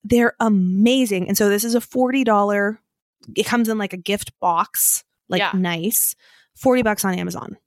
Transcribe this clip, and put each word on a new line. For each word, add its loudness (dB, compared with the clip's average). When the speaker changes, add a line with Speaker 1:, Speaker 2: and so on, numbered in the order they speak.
Speaker 1:
they're 2
amazing. 2
And -2
so 2
this 0
is -2
a 2
forty 0
dollar, 0
it 0
comes 0
in, -2
like, -6
a -12
gift -6
box, -2
like, -2
Speaker 2:
Yeah. 0
Speaker 1:
nice. -2
Forty 2
bucks -2
on -2
Amazon. -10